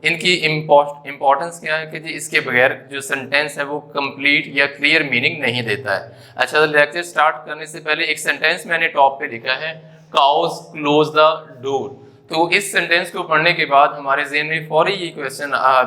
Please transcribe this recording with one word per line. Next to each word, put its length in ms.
इनकी 300
इम्पोर्ट-, 720
इम्पोर्टेंस 520
क्या 160
है 100
कि 140
जी 100
इसके 300
बगैर 520
जो 100
सेंटेंस 560
है 60
वो 160
कंप्लीट 760
या 100
क्लियर 380
मीनिंग 380
नहीं 220
देता 320
है। 220
अच्छा, 280
तो 0
लेक्चर 360
स्टार्ट 340
करने 300
से 140
पहले 260
एक 140
सेंटेंस 480
मैंने 200
टॉप 320
पे 80
लिखा 260
है, 400
Cows 380
close 300
the 220
door। 240
तो 200
इस 220
सेंटेंस 400
को 120
पढ़ने 300
के 120
बाद 260
हमारे 340
जहन 200
में 240
फौरी 240
ये 140
क्वेश्चन 460
आ 340